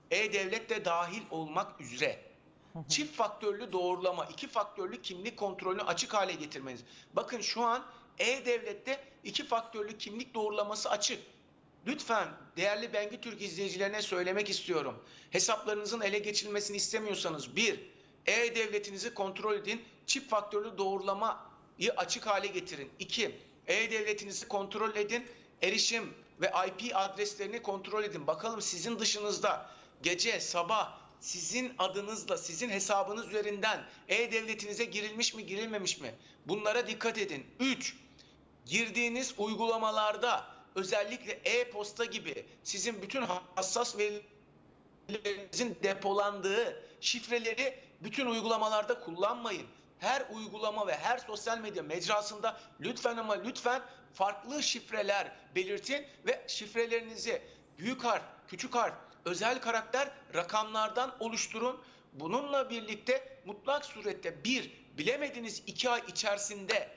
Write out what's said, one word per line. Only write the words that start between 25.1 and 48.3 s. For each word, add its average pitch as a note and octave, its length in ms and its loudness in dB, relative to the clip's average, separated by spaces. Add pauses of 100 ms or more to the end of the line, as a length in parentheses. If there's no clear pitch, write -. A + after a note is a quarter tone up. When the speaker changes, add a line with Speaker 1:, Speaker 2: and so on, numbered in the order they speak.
Speaker 1:
erişim G#3 520 2 (280)
ve F#3+ 100 4 (160)
I G#3 220 -4
P A3+ 60 -2
adreslerini G3 680 0
kontrol G3 420 -2
edin. E3 240 -2
Bakalım G#3+ 340 0
sizin F#3+ 380 -2
dışınızda G#3 680 2 (340)
gece, F3+ 360 2
sabah F3 580 2 (220)
sizin A#3+ 600 -2
adınızla, G3 580 0
sizin F3 320 -4
hesabınız G3 580 2
üzerinden G#3 580 0 (220)
E-Devletinize A3 800 2
girilmiş G#3+ 480 0
mi, G#3+ 120 -8
girilmemiş G3+ 560 -2
mi? A#2+ 140 -8 (300)
Bunlara G#3+ 420 2
dikkat A3 300 0
edin. D#3+ 280 -2 (140)
Üç, B3+ 360 2 (720)
girdiğiniz A#3 720 0
uygulamalarda G#3+ 1160 2 (220)
özellikle G#3 560 0
e-posta A3 760 0
gibi F3 400 -6 (180)
sizin G3+ 380 -2
bütün A#3 240 -2 (300)
hassas G3+ 420 0
verilerinizin G#3 1900 -4
depolandığı G3+ 1000 2 (180)
şifreleri A#3+ 800 0 (220)
bütün B3 240 0
uygulamalarda A3 760 4